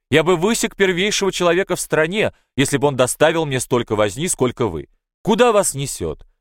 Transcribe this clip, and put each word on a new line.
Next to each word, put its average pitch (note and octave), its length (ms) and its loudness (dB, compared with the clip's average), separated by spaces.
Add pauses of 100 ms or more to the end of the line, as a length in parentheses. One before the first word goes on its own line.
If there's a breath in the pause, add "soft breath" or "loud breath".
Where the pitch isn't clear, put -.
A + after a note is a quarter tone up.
(100)
Я D#3 120 4
бы F3 140 2
высек F#3+ 400 -2
первейшего F#3+ 560 0
человека F3+ 420 0
в D#3+ 60 -6
стране, D#3+ 540 -2 (200)
если C#3 220 0
бы C3+ 120 2
он C3+ 80 -4
доставил D#3 500 2
мне C3+ 140 -4
столько A#2 360 -2
возни, G#2+ 320 0
сколько B2+ 380 -2
вы. D#2+ 220 -8 (340)
Куда A3+ 300 4
вас G3+ 220 0
несет? B2+ 520 -8 (140)